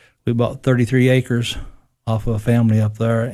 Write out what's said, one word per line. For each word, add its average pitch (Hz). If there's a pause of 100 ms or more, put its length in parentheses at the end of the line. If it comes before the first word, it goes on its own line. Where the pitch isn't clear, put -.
(260)
we 123
bought 117
thirty-three 127
acres 123 (500)
off 113
of 113
a 104
family 113
up 107
there, 113